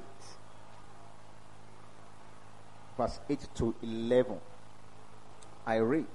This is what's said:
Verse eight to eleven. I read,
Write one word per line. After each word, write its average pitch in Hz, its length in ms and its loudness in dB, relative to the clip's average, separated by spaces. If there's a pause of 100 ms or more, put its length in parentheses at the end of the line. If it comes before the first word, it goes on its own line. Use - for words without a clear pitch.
(3000)
Verse 117 220 2 (100)
eight 143 280 0
to 113 260 4
eleven. 113 560 6 (1300)
I 113 100 8
read, 120 380 6